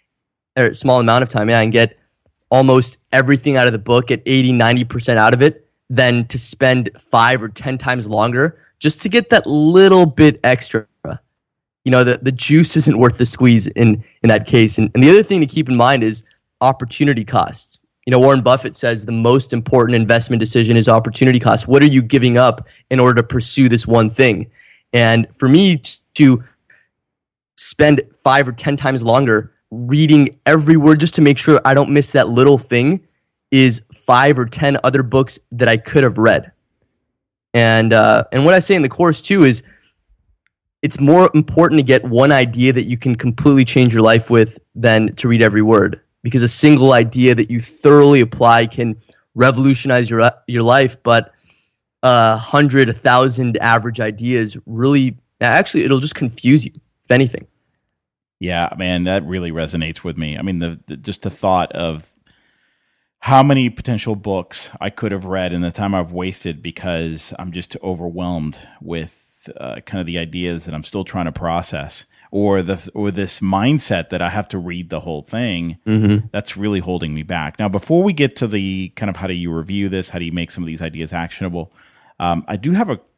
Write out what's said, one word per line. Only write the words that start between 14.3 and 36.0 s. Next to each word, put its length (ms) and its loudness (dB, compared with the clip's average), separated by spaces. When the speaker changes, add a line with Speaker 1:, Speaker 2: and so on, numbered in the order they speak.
Speaker 1:
case. 320 2
And, 160 -2
and 80 2
the 80 8
other 140 6
thing 160 -2
to 80 0
keep 220 -4
in 60 -2
mind 280 2
is 200 -4
opportunity 640 -2
costs. 560 -6
You 60 -6
know, 80 4
Warren 220 6
Buffett 340 0
says 300 -6
the 60 -10
most 420 0
important 420 0
investment 460 0
decision 340 0
is 140 2
opportunity 500 2
cost. 280 0
What 140 4
are 60 6
you 140 4
giving 360 0
up 300 0
in 100 0
order 220 4
to 60 -10
pursue 420 0
this 180 0
one 220 2
thing? 420 0
And 440 2
for 120 -2
me 300 4
t-, 220 -14
to 280 4
spend 460 0
five 340 0
or 40 -6
ten 240 -6
times 280 -4
longer 500 0
reading 760 2
every 320 4
word 220 4
just 160 -2
to 60 0
make 160 4
sure 260 2
I 100 2
don't 180 2
miss 200 0
that 160 2
little 300 4
thing 500 -2
is 300 2
five 440 2
or 80 -2
ten 380 -2
other 180 0
books 380 -4
that 180 0
I 80 2
could 260 0